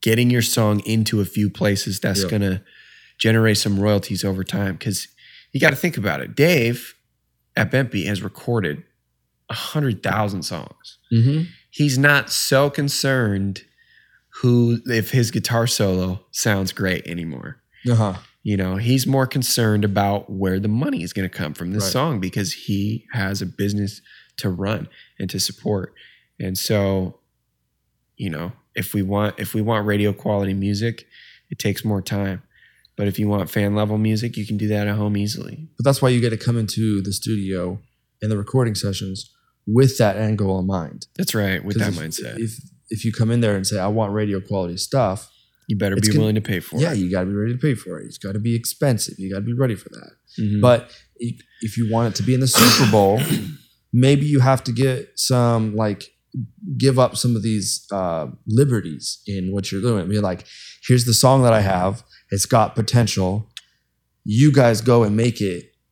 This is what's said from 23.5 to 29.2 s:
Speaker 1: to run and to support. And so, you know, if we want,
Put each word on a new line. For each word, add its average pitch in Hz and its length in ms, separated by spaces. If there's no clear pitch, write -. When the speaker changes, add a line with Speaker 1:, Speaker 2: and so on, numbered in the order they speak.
Speaker 1:
to 107 100
run 95 400
and 95 100
to 92 80
support. 101 540
And 92 180
so, 98 640
you 95 140
know, 82 220
if - 200
we 104 80
want, 101 360